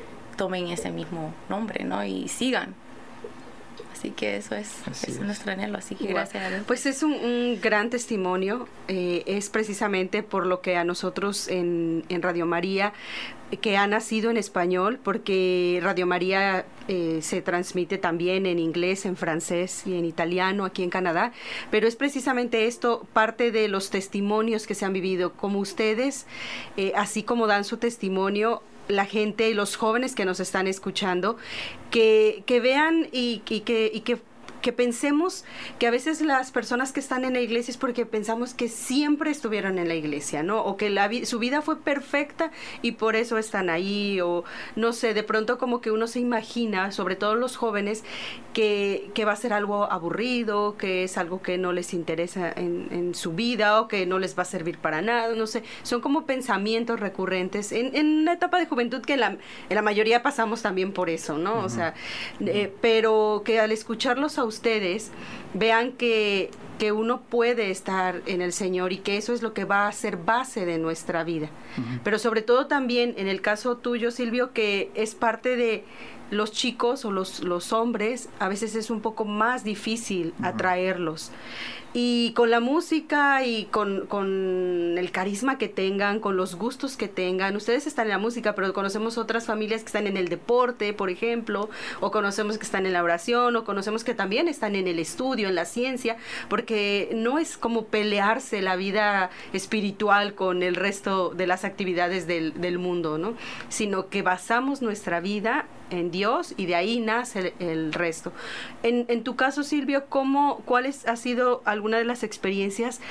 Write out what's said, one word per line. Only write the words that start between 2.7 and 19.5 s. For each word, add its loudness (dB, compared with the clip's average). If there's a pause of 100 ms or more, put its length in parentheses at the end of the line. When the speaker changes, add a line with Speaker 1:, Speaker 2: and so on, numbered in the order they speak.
Speaker 1:
Así -8
que -2
eso -6
es, -8 (120)
Speaker 2:
Así -6
Speaker 1:
es -6
Speaker 2:
es. -8
Speaker 1:
nuestro -4
anhelo, -4
así -12
que -6
Speaker 3:
Guau. -2
Speaker 1:
gracias -4
a -4
Dios. -4
Speaker 3:
Pues 0
es 0
un, 4
un 0
gran 2
testimonio, -2 (180)
eh, 0
es -2
precisamente 0
por -2
lo 2
que 0
a 2
nosotros -2
en, 0
en -2
Radio 0
María, 0 (640)
que 0
ha 6
nacido 2
en 2
español, 2
porque 2
Radio 2
María, 2 (220)
eh, 0
se -2
transmite -2
también 0
en 2
inglés, 0
en -2
francés -2